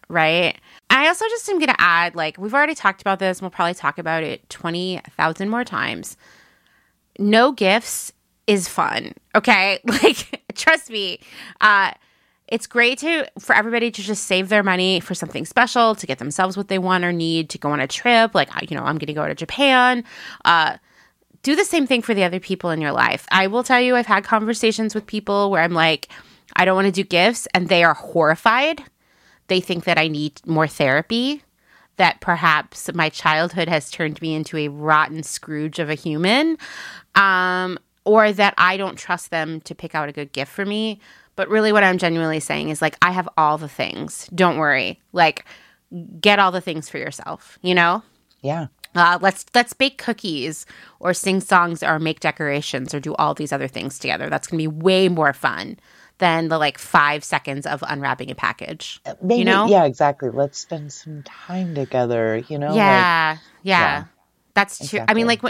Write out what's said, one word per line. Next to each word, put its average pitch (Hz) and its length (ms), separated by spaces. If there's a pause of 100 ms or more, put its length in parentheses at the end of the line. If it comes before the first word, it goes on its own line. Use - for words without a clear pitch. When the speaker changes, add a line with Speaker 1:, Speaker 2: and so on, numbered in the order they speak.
Speaker 1:
right? 165 500 (320)
I 277 200
also 359 180
just 440 220
am 381 100
gonna 285 180
add, 170 380
like, 156 220
we've 208 160
already 294 200
talked - 280
about 196 180
this, 185 200
and - 40
we'll 185 80
probably 175 220
talk - 260
about 160 240
it - 260
twenty 180 520 (160)
thousand 165 320
more 233 160
times. - 500 (1000)
No 220 340
gifts 214 600 (360)
is 196 180
fun, - 460 (220)
okay? 196 480
<laughs> 240 60 (140)
Like, - 400 (120)
trust 320 340
me, 202 300 (420)
uh, 202 300 (560)
it's - 180
great 240 340
to, 311 380
for - 160
everybody 226 380
to 208 100
just 202 220
save 185 260
their 208 140
money 185 360
for - 140
something 160 320
special, 233 480
to 190 140
get 131 100
themselves 185 400
what 202 100
they 190 120
want 185 240
or 175 100
need, 165 380
to - 80
go 147 100
on 147 100
a 135 80
trip. 226 460
Like, 151 180
I, - 160
you 151 80
know, 127 80
I'm 147 140
gonna 147 160
go 151 140
to 151 80
Japan. 254 680 (420)
Uh, 165 320 (640)
do 285 120
the 392 80
same 330 220
thing 240 160
for 220 140
the 196 80
other 180 160
people 180 320
in 160 100
your 147 100
life. 123 380
I 190 180
will 233 160
tell 247 160
you, 247 160
I've 240 120
had 202 160
conversations 220 720
with 208 100
people 202 460
where 170 100
I'm 170 120
like, 160 340 (480)
"I 185 100
don't 190 100
wanna 196 160
do 185 120
gifts," 185 500
and 180 160
they 175 140
are 165 100
horrified. 220 880 (640)
They 185 140
think 170 220
that 165 160
I 160 80
need 151 400
more 156 200
therapy, 226 760 (540)
that 180 220
perhaps 160 760
my 160 140
childhood 165 580
has 160 240
turned 151 300
me 160 120
into 156 240
a 147 120
rotten 151 520
Scrooge 151 560
of 156 120
a 156 60
human. 208 600 (560)
Um, 185 640 (280)
or 214 260
that 202 260
I 185 200
don't 196 200
trust - 340
them 160 300
to - 140
pick - 200
out 147 140
a - 20
good 143 200
gift 135 200
for 202 140
me. 208 340 (360)
But 196 140
really 214 220
what 208 120
I'm 185 140
genuinely 165 420
saying 147 300
is, 151 120
like, 156 200
I 175 100
have 185 260
all 156 200
the 156 120
things. - 640
Don't 170 220
worry. 135 420 (140)
Like, 165 320 (720)
get 208 200
all 190 120
the 180 100
things 156 280
for 156 80
yourself, - 640
you 180 120
know? 180 300 (380)
Speaker 2:
Yeah. 147 260 (280)
Speaker 1:
Uh, 175 260
let's, 190 320
let's 240 200
bake - 240
cookies 156 680 (340)
or 180 140
sing 190 260
songs 175 440
or 156 160
make 160 200
decorations 147 760
or 147 60
do 147 160
all 147 180
these 147 200
other 139 140
things - 320
together. 135 300
That's 147 180
gonna 170 100
be 156 100
way 185 400
more 160 240
fun 101 460 (400)
than 165 320
the, 160 80
like, 151 200
five 147 460
seconds 143 420
of 147 220
unwrapping 139 440
a - 40
package, - 720
Speaker 2:
Uh, - 160
maybe, 233 180
Speaker 1:
you 220 60
know? 190 220
Speaker 2:
yeah, 185 180
exactly. 139 440
Let's 139 300
spend 151 320
some 151 320
time 180 520
together, 120 720
you 151 100
know? 143 100
Like, - 60
Speaker 1:
Yeah, 175 640 (260)
yeah. 165 400
Speaker 2:
yeah. - 0 (560)
Speaker 1:
That's 202 300
true. 208 180
I 214 60
mean, 226 120
Speaker 2:
Exactly. - 0
Speaker 1:
like, 233 240